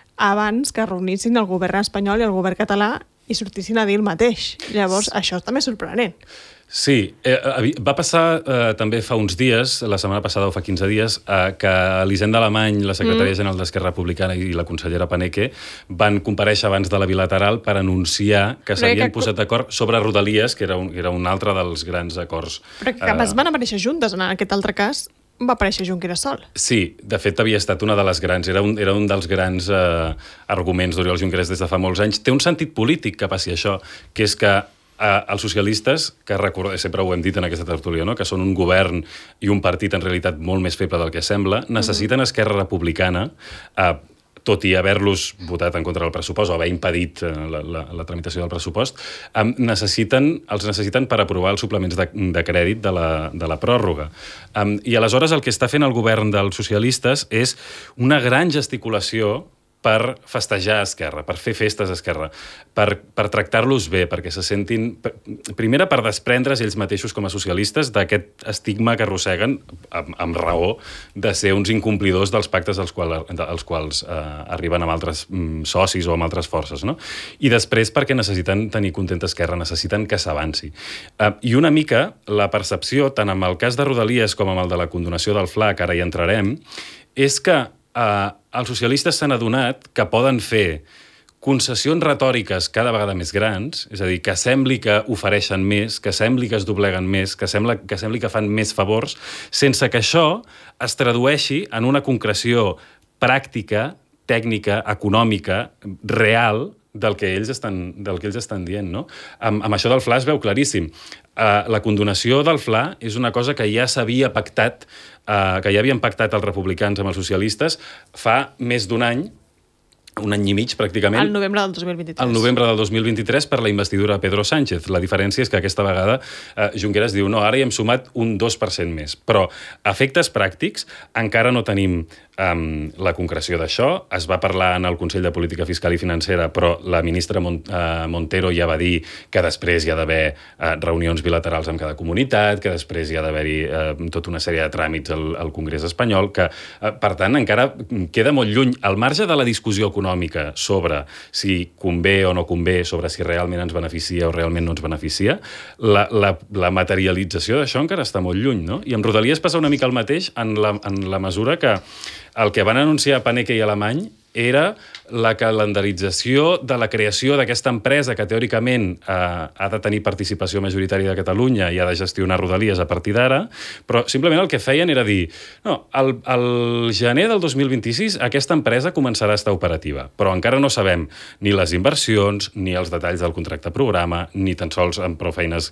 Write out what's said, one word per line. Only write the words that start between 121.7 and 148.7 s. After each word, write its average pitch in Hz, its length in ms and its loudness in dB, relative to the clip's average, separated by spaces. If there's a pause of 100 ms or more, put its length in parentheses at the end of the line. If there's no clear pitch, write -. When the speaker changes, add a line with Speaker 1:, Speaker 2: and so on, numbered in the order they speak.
Speaker 1:
dos 175 140 -8
mil 180 100 -4
vint-i-tres. 160 240 -6
Speaker 2:
Al 123 140 2
novembre 120 340 4
del 113 80 4
dos 107 160 0
mil 113 80 2
vint-i-tres 117 480 0
per 117 160 0
la 107 80 2
investidura 101 460 0
de - 20 -8
Pedro 101 240 0
Sánchez. 131 480 0
La 87 80 2
diferència 98 400 0
és 123 80 0
que 104 80 0
aquesta 92 240 0
vegada, 98 380 2 (360)
eh, 104 220 0
Junqueras 104 400 0
diu, 98 160 2
«No, 110 80 2
ara 110 160 2
hi 135 80 4
hem 123 80 -2
sumat 120 400 0
un 113 240 0
dos 113 240 0
per 107 80 -2
cent 85 240 -4
més». 78 240 -8
Però, 98 300 4 (340)
a 107 80 2
efectes 135 400 2
pràctics, 107 560 -2 (320)
encara 113 340 4
no 120 140 2
tenim, 95 380 2 (340)
em, 80 600 -2
la 92 160 0
concreció 82 480 -2
d'això. 135 480 -2
Es 90 200 -4
va 92 120 2
parlar 92 360 2
en 90 80 0
el 87 120 0
Consell 87 240 -4
de 90 100 2
Política 85 380 -4
Fiscal 87 240 -2
i 85 80 0
Financera, 85 500 0
però 85 300 2
la 87 240 0
ministra 90 340 -2
Mon-, 87 200 -2 (100)
eh, 82 380 -2
Montero 85 440 -2
ja 85 140 2
va 80 120 0
dir 87 260 0 (260)
que 98 120 2
després 85 440 0
hi 82 60 0
ha 80 40 0
d'haver, 78 380 0 (240)
eh, 82 240 -2
reunions 82 400 0
bilaterals 82 480 -2
amb 80 100 -4
cada 78 160 -6
comunitat, 104 640 0
que 101 120 -2
després 82 400 -6
hi 80 60 -2
ha 78 40 -2
d'haver-hi, 78 440 -2
eh, 78 440 -4
tota 82 220 -6
una 82 80 -4
sèrie 82 240 -2
de 78 100 -2
tràmits 80 400 -4
al, 78 240 -4
al 80 160 -6
Congrés 76 300 -6
espanyol, 98 500 0
que, 90 160 2 (320)
eh, 107 180 -2
per 98 160 0
tant, 95 200 2
encara 123 380 2 (380)
queda 117 200 4
molt 127 180 4
lluny. 123 320 4